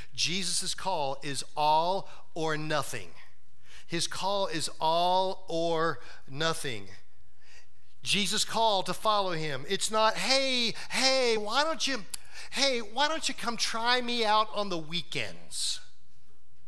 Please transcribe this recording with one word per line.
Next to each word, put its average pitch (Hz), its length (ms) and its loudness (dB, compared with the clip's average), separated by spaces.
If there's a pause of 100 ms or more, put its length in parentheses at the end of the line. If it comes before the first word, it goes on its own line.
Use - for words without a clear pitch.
(140)
Jesus' 170 640 0
call 147 480 0
is 139 180 -2 (140)
all 165 540 4 (240)
or 156 240 0
nothing. 143 580 -2 (720)
His 165 200 0
call 196 400 0
is 156 220 -2 (100)
all 180 680 2
or 165 540 2 (260)
nothing. 135 600 -2 (1120)
Jesus' 196 420 2
call 214 400 4
to 180 100 0
follow 208 380 2
him, 156 380 -2
it's 196 200 0
not, 220 280 4
"Hey, 247 580 2 (140)
hey, 254 480 4
why 220 260 2
don't 311 240 0
you, 233 180 -2 (460)
hey, 254 300 2
why 226 260 0
don't 311 220 0
you 254 40 -2
come 233 220 -2
try 233 460 2
me 240 240 0
out 214 280 4
on 202 140 -2
the 180 100 -2
weekends?" 147 1000 -2 (880)